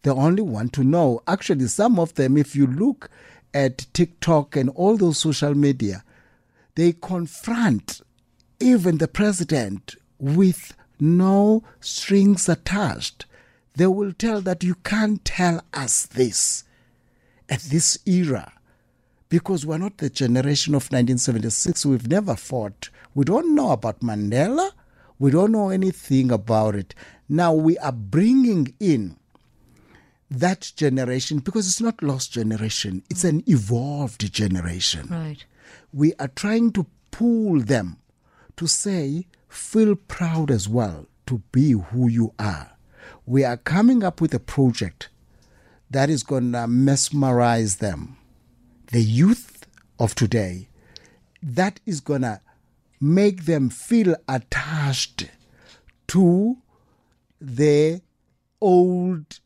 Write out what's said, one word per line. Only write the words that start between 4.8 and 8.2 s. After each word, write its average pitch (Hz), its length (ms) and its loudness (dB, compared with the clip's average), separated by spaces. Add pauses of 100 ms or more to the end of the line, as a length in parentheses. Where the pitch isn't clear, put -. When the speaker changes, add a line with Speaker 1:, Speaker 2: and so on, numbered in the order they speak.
Speaker 1:
those 170 200 2
social 147 380 0
media, 131 480 0 (720)
they 170 160 4
confront 180 1080 -4 (580)